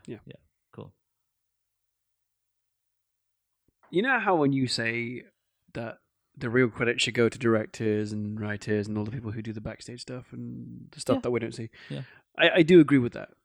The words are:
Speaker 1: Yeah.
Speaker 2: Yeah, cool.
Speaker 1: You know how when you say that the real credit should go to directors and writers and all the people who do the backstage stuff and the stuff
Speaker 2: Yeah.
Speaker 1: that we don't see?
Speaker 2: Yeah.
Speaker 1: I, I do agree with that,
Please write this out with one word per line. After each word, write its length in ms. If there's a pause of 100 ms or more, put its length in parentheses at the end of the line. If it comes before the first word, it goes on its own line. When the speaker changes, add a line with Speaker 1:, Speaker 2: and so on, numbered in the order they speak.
Speaker 1:
Yeah. 180
Speaker 2:
Yeah, 80 (380)
cool. 220 (3000)
Speaker 1:
You 120
know 180
how 160
when 180
you 140
say 560 (500)
that 260 (380)
the 120
real 200
credit 320
should 120
go 140
to 100
directors 760
and 260
writers 480
and 100
all 60
the 80
people 200
who 100
do 100
the 100
backstage 400
stuff 300
and 600
the 100
stuff 160
Speaker 2:
Yeah. 40
Speaker 1:
that 100
we 100
don't 120
see? 160 (200)
Speaker 2:
Yeah. 140 (340)
Speaker 1:
I, 120
I 140
do 160
agree 180
with 160
that, 160 (160)